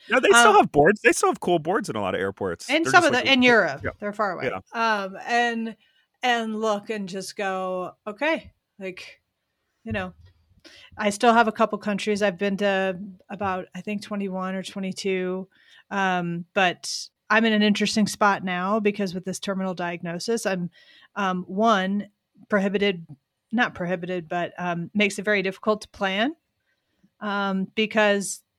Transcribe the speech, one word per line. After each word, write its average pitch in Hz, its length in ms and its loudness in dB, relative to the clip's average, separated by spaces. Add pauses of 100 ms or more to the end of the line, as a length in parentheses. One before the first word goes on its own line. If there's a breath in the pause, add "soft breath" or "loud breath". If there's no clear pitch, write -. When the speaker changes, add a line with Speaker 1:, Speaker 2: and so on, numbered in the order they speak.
Speaker 1:
No, 233 100 4
they 240 80 4
still 233 220 10
Speaker 2:
Um, 370 80 8
Speaker 1:
have 294 160 4
boards. 156 320 6
They 339 80 6
still 381 160 2
have 269 100 -2
cool 175 180 2
boards 175 320 -2
in 120 60 -6
a 107 60 -2
lot 95 120 0
of 90 60 -2
airports. 95 500 -4
Speaker 2:
And 311 140 0
Speaker 1:
They're - 80 2
Speaker 2:
some 359 120 6
Speaker 1:
just 320 40 2
Speaker 2:
of 262 60 2
Speaker 1:
like 247 100 0
Speaker 2:
the, 254 80 2
in 254 100 4
Speaker 1:
a 247 40 4
Speaker 2:
Europe, 190 360 4
Speaker 1:
Yeah. - 100 -6 (100)
Speaker 2:
they're 208 100 -6
far 208 220 -4
away. 131 180 -4
Speaker 1:
Yeah. 220 540 -2
Speaker 2:
Um, 190 100 -12 (100)
and, 233 520 -2 (440)
and 226 380 0
look 208 300 -2
and 208 180 -6
just 180 300 -10
go, 185 580 -6 (100)
"Okay," 285 460 -4 (260)
like, - 440 -14 (640)
you 226 80 -8
know, 185 200 -6 (840 loud breath)
I 208 140 0
still 226 220 4
have 233 140 6
a 220 60 0
couple 220 240 0
countries. 208 440 -2
I've 196 160 0
been 196 200 -2
to 190 420 0 (300)
about, 190 440 -6
I 185 60 -12
think, 202 220 -8
twenty-one 190 520 -6
or 190 100 -6
twenty-two. 185 840 -4 (440 soft breath)
Um, 180 520 -2 (100)
but 185 400 0 (360)
I'm 220 160 4
in 220 80 2
an 208 100 4
interesting 208 420 2
spot 196 380 2
now 190 380 -2
because 202 320 -2
with 180 100 -8
this 185 160 -8
terminal 190 360 -4
diagnosis, 175 680 -4
I'm, 180 260 -2 (440 soft breath)
um, 185 320 -2
one, 196 640 2 (400)
prohibited, 196 560 0 (480)
not 226 220 0
prohibited, 180 520 -6
but, 175 300 -4
um, 175 360 -6
makes 202 260 2
it 190 40 -8
very 202 180 2
difficult 208 420 -2
to - 40 -18
plan, 208 480 -2 (840)
um, 196 560 -2
because 208 680 0 (180)